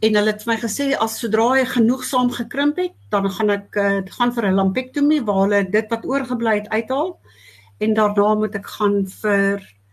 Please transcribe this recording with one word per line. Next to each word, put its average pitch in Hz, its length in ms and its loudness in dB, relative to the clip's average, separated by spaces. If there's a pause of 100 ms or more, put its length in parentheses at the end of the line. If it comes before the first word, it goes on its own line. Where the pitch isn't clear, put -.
en 214 140 2
hulle 208 180 2
het 208 100 -6
vir 233 120 2
my 226 60 -4
gesê, 277 380 -2
as 226 220 -2
sodra 226 320 2
hy 262 120 2
genoegsaam 247 680 0
gekrimp 285 460 -2
het, 359 160 -2 (180)
dan 196 200 0
gaan 208 200 0
ek, 202 260 -4
eh, 196 240 2 (100)
gaan 247 220 0
vir 226 140 -2
'n 190 80 2
lumpectomy, 254 680 0
waar 196 240 2
hulle 196 220 0
dit 214 200 0
wat 226 160 -4
oorgebly 233 480 0
het - 140 -4
uithaal, 262 500 -4 (640)
en 214 140 2
daarna 208 400 2
moet 208 200 -2
ek 196 120 -6
gaan 202 400 0
vir, 202 540 -2 (320)